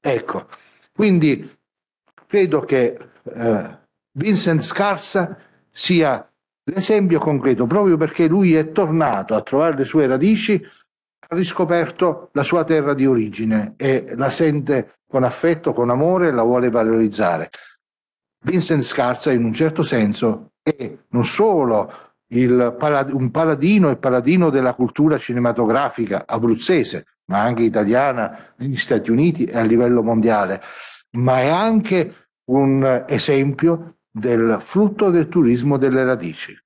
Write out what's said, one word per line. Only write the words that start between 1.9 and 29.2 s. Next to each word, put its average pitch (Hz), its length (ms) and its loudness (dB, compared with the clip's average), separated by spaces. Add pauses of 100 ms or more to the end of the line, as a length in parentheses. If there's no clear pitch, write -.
credo 180 320 2
che, 123 360 0 (380)
eh, 117 440 -4 (340)
Vincent 170 480 0
Scarsa - 760 -4 (340)
sia 156 600 0 (340)
l'esempio 190 540 0
concreto, 131 480 0
proprio 180 300 2
perché 160 320 0
lui 180 260 4
è 156 160 0
tornato 151 640 0
a 104 80 0
trovare 151 340 0
le 135 80 -2
sue 147 220 2
radici, 185 560 2 (680)
ha 165 40 -6
riscoperto 170 1000 -2
la 143 100 -2
sua 165 220 0
terra 151 300 0
di 135 120 0
origine 110 680 0
e 135 400 -2
la 131 140 -2
sente 147 760 -2
con 131 180 -2
affetto, 160 480 -2
con 120 160 -2
amore, 165 420 0
la 123 120 0
vuole 123 260 2
valorizzare. 110 800 0 (960)
Vincent 165 380 0
Scarsa, 127 500 -2
in 120 120 2
un 110 100 -2
certo 156 280 -2
senso, 110 680 -2 (100)
è 131 340 -6 (120)
non - 160 0
solo 139 680 0 (380)
il 123 500 2
palad-, 139 340 -2
un 127 180 -2
paladino 165 600 2
e 135 60 0
paladino 139 540 2
della 131 240 0
cultura 147 420 2
cinematografica 120 1080 -2
abruzzese, 113 800 -2 (200)
ma 98 140 -2
anche 117 220 0
italiana, 113 920 -2
negli 131 200 -6
Stati 117 340 -2
Uniti 156 340 2